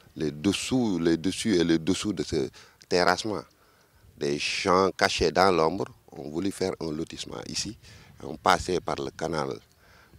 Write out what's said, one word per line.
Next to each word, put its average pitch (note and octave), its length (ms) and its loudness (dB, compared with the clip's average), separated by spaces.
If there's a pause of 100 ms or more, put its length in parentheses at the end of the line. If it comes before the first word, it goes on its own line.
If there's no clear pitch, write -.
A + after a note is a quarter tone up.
(180)
les D2+ 140 -2
dessous, G2 680 0
les E2 160 4
dessus F#2 400 -2
et E2+ 80 4
les E2 160 4
dessous F#2 320 -2
de D#2+ 120 -6
ce C#2+ 260 -2 (400)
terrassement. F2+ 540 2 (720)
Des C#2+ 200 -2
gens F#2 540 2
cachés F#2+ 400 2
dans F2+ 240 6
l'ombre E2 300 2 (260)
ont D2 180 -12
voulu F2+ 220 -4
faire F#2 300 -4
un D#2+ 100 -4
lotissement - 560 -10
ici, - 300 -8 (440)
ont D2+ 140 -10
passé F2+ 460 2
par D2+ 160 -4
le C2+ 140 -6
canal D2+ 460 -4 (600)